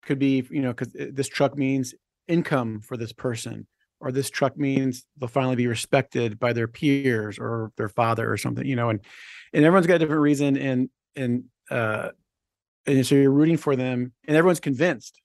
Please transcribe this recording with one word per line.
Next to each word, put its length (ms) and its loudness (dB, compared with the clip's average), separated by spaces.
Could 160 -2
be, 320 0
you 100 -4
know, 140 -2
'cause, 240 -8
uh, 140 -8
this 160 -4
truck 280 0
means 380 -2
income 520 -2
for 160 -12
this 160 -10
person, 540 -8
or 120 -6
this 180 -2
truck 280 0
means 480 -2
they'll 100 -6
finally 280 0
be 100 2
respected 720 0
by 140 0
their 160 -2
peers 720 0
or 380 -6
their 120 -4
father 420 0
or 80 -2
something, 280 -4
you 100 -2
know, 140 0
and, 100 -2
and 120 4
everyone's 220 6
got 100 4
a 20 4
different 240 2
reason. 340 2
And, 320 -2
and, 280 -4
uh, 400 -4
and 200 4
so 80 2
you're 160 6
rooting 280 4
for 180 0
them, 360 -2
and 100 2
everyone's 240 4
convinced 640 -2